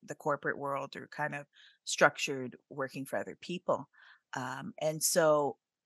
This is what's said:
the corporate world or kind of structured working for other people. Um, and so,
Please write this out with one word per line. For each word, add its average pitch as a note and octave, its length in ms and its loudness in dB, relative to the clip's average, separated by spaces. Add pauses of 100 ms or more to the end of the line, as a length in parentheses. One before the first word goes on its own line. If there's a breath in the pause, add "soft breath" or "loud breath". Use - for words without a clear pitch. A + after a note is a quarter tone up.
the D3+ 100 -10
corporate D3 440 -2
world C#3 380 -6
or B2 120 -12
kind D3 260 -4
of C#3+ 120 -10 (380 soft breath)
structured C#3 720 2 (140)
working C3+ 360 -6
for - 120 -4
other F#2 220 -6
people. F3 480 -2 (480 loud breath)
Um, C3 440 -8
and D#3 220 -2
so, D3+ 560 4 (280)